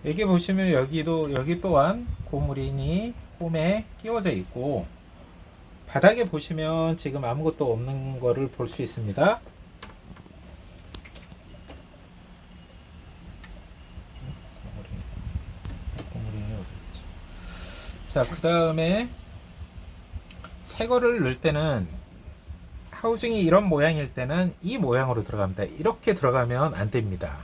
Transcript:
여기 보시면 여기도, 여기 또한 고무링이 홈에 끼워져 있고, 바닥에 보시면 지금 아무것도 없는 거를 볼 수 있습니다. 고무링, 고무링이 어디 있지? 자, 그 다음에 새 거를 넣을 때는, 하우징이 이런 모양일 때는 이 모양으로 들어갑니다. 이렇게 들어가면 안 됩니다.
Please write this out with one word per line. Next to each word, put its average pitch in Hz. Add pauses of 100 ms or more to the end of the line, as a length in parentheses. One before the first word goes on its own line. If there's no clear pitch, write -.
여기 160
보시면 190
여기도, 151
여기 147
또한 185 (180)
고무링이 143 (280)
홈에 170 (160)
끼워져 214
있고, 123 (1000)
바닥에 220
보시면 160
지금 139
아무것도 147
없는 131
거를 127
볼 123
수 -
있습니다. 120 (4000)
고무링, - (1080)
고무링이 107
어디 107
있지? - (1120)
자, 131
그 170
다음에 165 (1600)
새 226
거를 240
넣을 131
때는, 147 (1000)
하우징이 233
이런 180
모양일 151
때는 151
이 233
모양으로 127
들어갑니다. 98
이렇게 -
들어가면 131
안 101
됩니다. 92